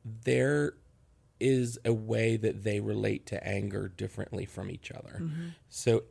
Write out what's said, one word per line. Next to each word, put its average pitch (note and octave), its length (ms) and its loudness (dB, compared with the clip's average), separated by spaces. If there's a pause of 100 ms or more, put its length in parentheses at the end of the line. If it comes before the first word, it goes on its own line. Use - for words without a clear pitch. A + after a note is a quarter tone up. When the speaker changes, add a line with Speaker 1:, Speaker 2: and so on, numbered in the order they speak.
(240)
Speaker 1:
there C3 500 2 (640)
is B2 460 4
a A#2 80 6
way A2+ 440 2
that G#2+ 260 0
they G#2 160 2
relate G#2 480 0
to - 200 -6
anger G2 420 -2
differently G2+ 580 -6
from F#2+ 240 -8
each - 220 -12
other. - 280 -12
Speaker 2:
Mm-hmm. E3 280 -6 (200)
Speaker 1:
So - 420 2